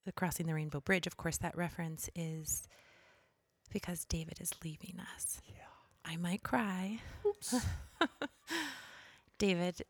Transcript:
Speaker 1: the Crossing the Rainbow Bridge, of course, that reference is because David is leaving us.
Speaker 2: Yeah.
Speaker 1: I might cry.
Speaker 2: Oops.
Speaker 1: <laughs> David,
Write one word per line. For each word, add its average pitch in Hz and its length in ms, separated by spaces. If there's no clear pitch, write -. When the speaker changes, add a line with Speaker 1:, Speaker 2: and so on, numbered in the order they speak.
Speaker 1:
the 185 80
Crossing 165 340
the 160 80
Rainbow 151 260
Bridge, 190 260
of - 100
course, - 220
that - 180
reference 165 580
is 160 540
because 180 320
David 160 380
is 175 100
leaving 180 380
us. - 300
Speaker 2:
Yeah. - 80
Speaker 1:
I 160 120
might 175 260
cry. 202 580
Speaker 2:
Oops. - 280
Speaker 1:
<laughs> - 1400
David, 180 520